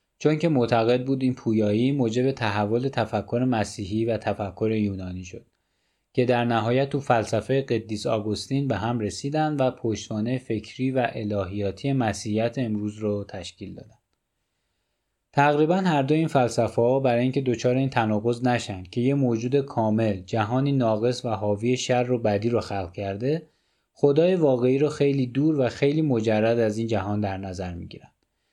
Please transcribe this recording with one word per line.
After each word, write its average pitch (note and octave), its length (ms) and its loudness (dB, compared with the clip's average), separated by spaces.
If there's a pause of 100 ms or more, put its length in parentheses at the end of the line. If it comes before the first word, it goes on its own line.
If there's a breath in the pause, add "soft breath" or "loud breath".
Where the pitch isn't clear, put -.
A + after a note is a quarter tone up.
(180)
چون D#3 200 2
که E3 100 2
معتقد B2 560 4
بود C3 180 -2
این B2+ 120 2
پویایی A2 580 2
موجب B2 380 2
تحول A2 580 0
تفکر A#2 600 -2
مسیحی G#2+ 560 -2
و A2+ 120 0
تفکر G#2 540 -4
یونانی F#2 540 -4
شد - 220 -16 (680)
که B2 100 4
در A#2+ 200 2
نهایت A#2+ 460 2
تو C#3 100 -2
فلسفه A#2+ 640 0
قدیس A2 440 -4
آگوستین A2+ 640 -2
به A2 80 0
هم A#2 220 -2
رسیدن D3 580 -2
و C3 140 2
پشتوانه A2+ 680 -4
فکری B2+ 520 -4
و B2+ 220 0
الهیاتی G2+ 800 -4
مسیحیت A2+ 680 -2
امروز G#2+ 380 -4
رو G#2 280 -2
تشکیل F#2+ 500 -14
دادن. - 200 -20 (1400)
تقریباً D3 440 4
هر E3+ 260 2
دو C#3 120 2
این D#3+ 140 2
فلسفه‌ها A#2+ 720 2
برای A#2+ 220 2
اینکه B2+ 180 0
دچار B2 360 0
این C3+ 140 0
تناقض A#2 560 0
نشن A2 360 -2
که F2+ 180 -6
یه C3 140 2
موجود B2 420 0
کامل A2 640 0
جهانی A#2+ 520 0
ناقص A#2 520 0
و B2 40 -4
حاوی G#2+ 480 0
شر B2 340 0
و B2 80 2
بدی G#2+ 300 0
رو A#2 120 2
خلق F#2+ 320 -6
کرده، A2 560 -4 (440 soft breath)
خدای D#3 440 4
واقعی C3 420 4
رو D3 100 2
خیلی C#3 380 0
دور C#3 340 0
و B2 80 2
خیلی C#3+ 340 0
مجرد A2+ 560 2
از A2 200 0
این A2+ 80 -2
جهان G#2 340 -2
در F#2+ 180 -4
نظر F#2 360 -8
می‌گیرن - 360 -16 (420)